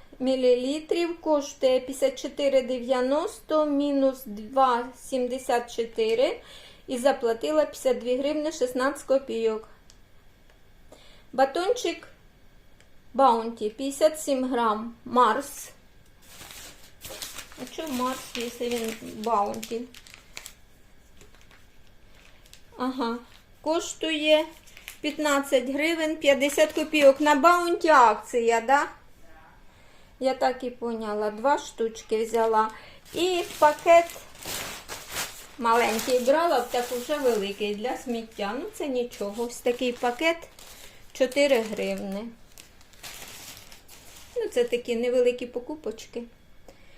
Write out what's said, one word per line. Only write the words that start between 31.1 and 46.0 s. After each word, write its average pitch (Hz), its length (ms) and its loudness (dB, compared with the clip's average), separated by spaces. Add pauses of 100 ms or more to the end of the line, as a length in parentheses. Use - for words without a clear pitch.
Два 247 260 0
штучки 226 680 -4
взяла. 226 440 2 (440)
І 359 300 0 (160)
пакет 339 460 8 (1500)
маленький 233 600 2
брала, 285 420 4
так 240 300 -2
уже 247 260 -4
великий 208 580 -2
для 240 220 -6
сміття. 226 640 -8
Ну, 339 140 -8
це 320 140 -8
нічого. 240 560 -4
Ось 240 160 -8
такий 247 320 -2
пакет 254 460 -2 (760)
чотири 262 460 4
гривни. 202 640 -6 (2000)
Ну, 453 120 -2
це 240 160 0
такі 240 320 -2
невеликі 247 500 2
покупочки. 240 760 -10 (760)